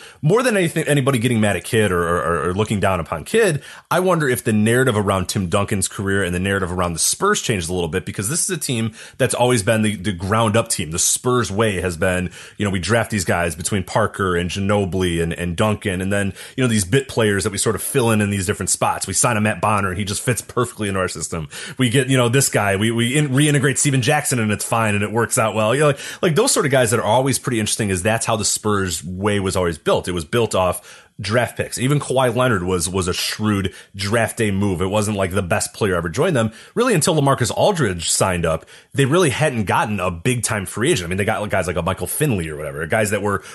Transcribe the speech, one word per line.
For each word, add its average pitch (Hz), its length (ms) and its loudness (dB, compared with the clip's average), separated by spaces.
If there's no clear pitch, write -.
more 202 200 4
than 240 140 2
anything, 165 280 0
anybody 131 340 2
getting 113 220 2
mad 101 160 2
at 85 80 -6
Kidd 107 260 2
or, 87 120 2
or, 82 460 0
or 90 60 -2
looking 104 240 0
down 92 220 0
upon 80 240 -6
Kidd, 196 380 2
I 165 100 2
wonder 170 280 2
if 123 160 0
the 113 80 0
narrative 117 440 4
around 95 320 0
Tim 95 200 -2
Duncan's 101 400 0
career 98 340 -2
and 87 120 -2
the 90 60 -2
narrative 98 300 0
around 90 220 -2
the 80 60 -6
Spurs - 420 0
changed 92 280 -2
a 90 40 -4
little 85 160 -2
bit, 87 160 -4
because 101 240 -6
this 165 160 -4
is - 60 -4
a 170 100 -6
team 131 320 -4
that's 123 160 0
always 123 280 2
been 110 200 2
the, 104 140 0
the 95 160 -4
ground-up 107 560 0
team. 80 220 -4
The 85 80 -4
Spurs 123 520 0
way 98 300 0
has 87 160 -2
been, 90 340 0
you 104 60 -2
know, 101 60 0
we 98 80 -2
draft 104 320 0
these 101 140 -2
guys 87 320 0
between 92 260 -2
Parker 98 540 0
and 87 140 -2
Ginobili 95 720 0
and, 82 100 -2
and 85 240 -6
Duncan, 104 440 0
and 98 120 -2
then, 101 200 -2
you 135 60 -2
know, 127 60 2
these 107 160 2
bit 135 240 0
players 101 360 2
that 107 60 -2
we 101 80 -6
sort 110 160 0
of 90 80 -6
fill 117 280 0
in 107 100 4
in 101 100 2
these 98 160 -2
different 95 240 -2
spots. 90 360 -2
We 98 80 -4
sign 123 220 2
a 104 40 0
Matt 107 200 -2
Bonner, 104 280 2
and 90 100 -4
he 104 60 -2
just 95 180 -6
fits 120 200 -2
perfectly 117 460 -4
into 95 120 -2
our 90 80 0
system. 80 400 -8
We 127 120 2
get, 127 180 2
you 135 80 4
know, 120 120 4
this 127 200 2
guy, 101 280 2
we, 110 140 2
we 117 260 0
in-, 151 140 2
reintegrate 139 480 2
Steven 135 240 2
Jackson, 139 360 0
and 107 140 2
it's 95 120 -2
fine, 113 300 0
and 101 80 0
it 101 80 -4
works 110 280 -2
out 107 160 0
well. 110 200 2
You 143 60 2
know, 151 80 4
like, 139 100 0
like, 170 140 2
those 240 160 2
sort 208 140 0
of 127 60 -2
guys 123 200 4
that 110 80 2
are 80 40 -2
always 123 340 2
pretty 120 200 -2
interesting, 107 320 0
is 92 120 0
that's 110 240 0
how 117 100 0
the 101 80 -2
Spurs 95 580 -2
way 98 380 -2
was 95 160 0
always 87 220 0
built. 120 300 -2
It 87 40 -2
was 87 120 -4
built 117 300 0
off - 500 -2
draft 110 380 -2
picks. - 220 -6
Even 139 200 2
Kawhi 127 380 0
Leonard 123 260 2
was, 90 280 0
was 90 180 0
a 87 60 0
shrewd 104 580 -2
draft 104 420 0
day 107 140 0
move. 95 320 0
It 95 60 0
wasn't 104 280 0
like 95 140 0
the 98 120 0
best 101 300 -2
player 95 240 0
ever 85 140 -2
joined 147 260 0
them. 113 160 2
Really, 247 180 2
until 170 220 2
LaMarcus 139 420 2
Aldridge 131 540 0
signed 90 340 2
up, 80 220 0
they 131 140 2
really 160 240 4
hadn't 113 340 0
gotten 113 340 0
a 90 120 -2
big 113 320 -2
time 104 240 -2
free 131 260 0
agent. 92 140 -2
I - 20 -8
mean, 92 80 -2
they 101 80 2
got 104 240 -2
guys 92 180 0
like 87 100 -2
a 85 60 0
Michael 90 240 -2
Finley 98 440 -2
or 76 80 -10
whatever, 76 280 -8
guys 110 260 0
that 101 100 0
were, 101 200 -2